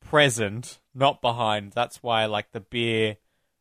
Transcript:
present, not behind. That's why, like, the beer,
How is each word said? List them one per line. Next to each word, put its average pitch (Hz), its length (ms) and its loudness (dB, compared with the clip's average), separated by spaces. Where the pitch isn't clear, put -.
present, 117 800 0
not 139 260 2
behind. 110 520 -2
That's - 300 -4
why, 113 240 0
like, 104 260 -6
the 113 80 -10
beer, 110 560 -2